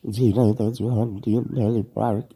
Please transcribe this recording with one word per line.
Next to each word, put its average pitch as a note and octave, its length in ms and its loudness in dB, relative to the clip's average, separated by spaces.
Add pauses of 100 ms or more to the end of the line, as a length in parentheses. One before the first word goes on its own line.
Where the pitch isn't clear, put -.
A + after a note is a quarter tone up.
(100)
ঝিনাইদহ A2 600 2
জওয়াহরলাল A2+ 720 -2 (120)
নেহেরু A2+ 280 0 (120)
পার্ক A2 420 -2